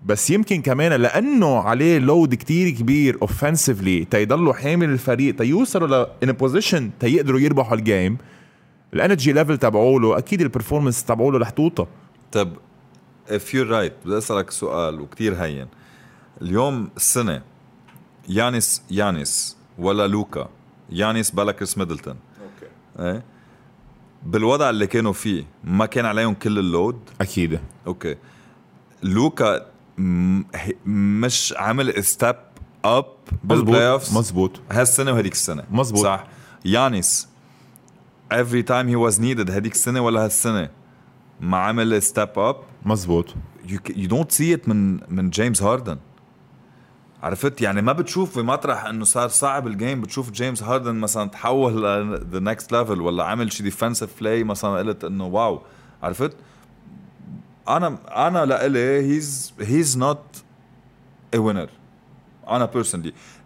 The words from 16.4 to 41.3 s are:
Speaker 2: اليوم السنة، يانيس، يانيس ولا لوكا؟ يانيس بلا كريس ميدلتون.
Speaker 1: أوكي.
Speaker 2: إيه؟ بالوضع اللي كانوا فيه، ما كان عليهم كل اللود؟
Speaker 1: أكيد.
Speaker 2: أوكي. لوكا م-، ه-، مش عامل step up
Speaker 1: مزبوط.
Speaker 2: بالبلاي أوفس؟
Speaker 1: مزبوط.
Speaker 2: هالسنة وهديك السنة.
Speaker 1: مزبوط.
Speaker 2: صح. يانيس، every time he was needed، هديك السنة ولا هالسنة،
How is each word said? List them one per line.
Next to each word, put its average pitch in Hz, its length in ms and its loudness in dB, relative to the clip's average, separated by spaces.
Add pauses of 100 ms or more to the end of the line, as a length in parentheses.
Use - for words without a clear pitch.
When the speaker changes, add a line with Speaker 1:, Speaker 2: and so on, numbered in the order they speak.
Speaker 2:
اليوم 113 540 -2
السنة، 95 460 -2 (840)
يانيس، 113 640 0
يانيس 92 680 -2 (220)
ولا 101 280 0
لوكا؟ 101 420 -2 (420)
يانيس 107 400 0
بلا 101 220 0
كريس 98 260 -6
ميدلتون. 80 360 -6 (280)
Speaker 1:
أوكي. - 680 -12
Speaker 2:
إيه؟ 113 120 -6 (1000)
بالوضع 120 480 2
اللي 104 160 0
كانوا 113 260 0
فيه، 92 320 -4 (200)
ما 98 220 0
كان 117 200 -2
عليهم 110 280 0
كل 104 240 -2
اللود؟ 95 420 0 (200)
Speaker 1:
أكيد. 82 400 -2 (260)
Speaker 2:
أوكي. 85 300 -8 (840)
لوكا 107 640 2 (320)
م-، 92 420 2
ه-، 92 480 -8
مش 104 680 0
عامل 117 360 -2
step 117 440 0 (500)
up - 0 -
Speaker 1:
مزبوط. - 580 -2
Speaker 2:
بالبلاي 117 460 4
أوفس؟ 131 220 0
Speaker 1:
مزبوط. 95 480 0 (120)
Speaker 2:
هالسنة 135 400 2
وهديك 107 200 0
السنة. 76 380 -4
Speaker 1:
مزبوط. 110 320 0
Speaker 2:
صح. 98 220 0 (400)
يانيس، 110 640 0 (1080)
every 120 280 2
time 127 240 0
he 120 100 2
was 113 220 2
needed، 113 320 0
هديك 104 220 -2
السنة 123 280 0
ولا 113 240 2
هالسنة، 107 440 -2 (720)